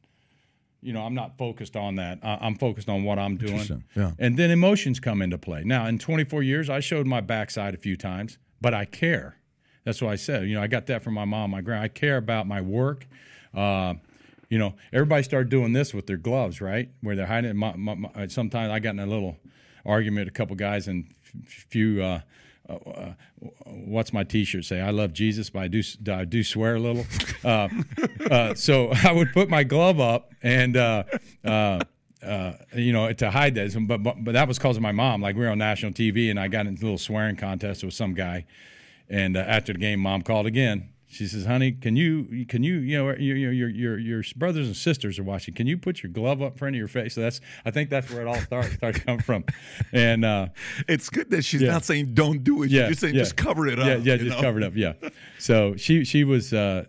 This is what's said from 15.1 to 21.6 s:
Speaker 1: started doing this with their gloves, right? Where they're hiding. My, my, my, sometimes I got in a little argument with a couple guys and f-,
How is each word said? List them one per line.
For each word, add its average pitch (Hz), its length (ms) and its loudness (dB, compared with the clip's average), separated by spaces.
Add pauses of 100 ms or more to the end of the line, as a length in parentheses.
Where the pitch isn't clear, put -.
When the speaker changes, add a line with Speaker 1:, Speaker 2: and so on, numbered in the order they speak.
Speaker 1:
started 131 240 0
doing 120 240 2
this 135 220 0
with 101 120 -6
their 95 100 -2
gloves, 107 440 -2
right? 110 300 -4 (100)
Where 104 160 -4
they're 95 100 -2
hiding. 113 300 -2
My, 104 200 -2
my, 104 180 -6
my, 101 340 -8
sometimes 113 420 -4
I 107 80 -2
got 107 120 -4
in 101 100 -6
a 101 60 -4
little 98 320 -4 (460)
argument 104 420 0
with 95 80 -12
a - 20 -14
couple 101 200 -4
guys 101 320 -2
and 90 180 -4 (180)
f-, - 440 -20